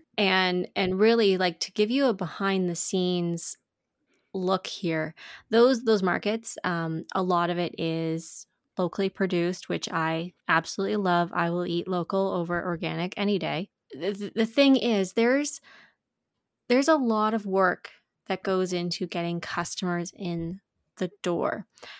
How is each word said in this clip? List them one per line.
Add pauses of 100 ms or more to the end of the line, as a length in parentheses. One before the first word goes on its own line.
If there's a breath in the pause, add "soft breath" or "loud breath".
(180)
And,
and
really,
like,
to
give
you
a
behind
the
scenes (800)
look
here, (380 loud breath)
those,
those
markets,
um, (100)
a
lot
of
it
is (300)
locally
produced,
which
I (140)
absolutely
love.
I
will
eat
local
over
organic
any
day. (220)
The,
the,
the
thing
is,
there's, (1080 soft breath)
there's
a
lot
of
work (360)
that
goes
into
getting
customers
in (360)
the (100)
door. (320 loud breath)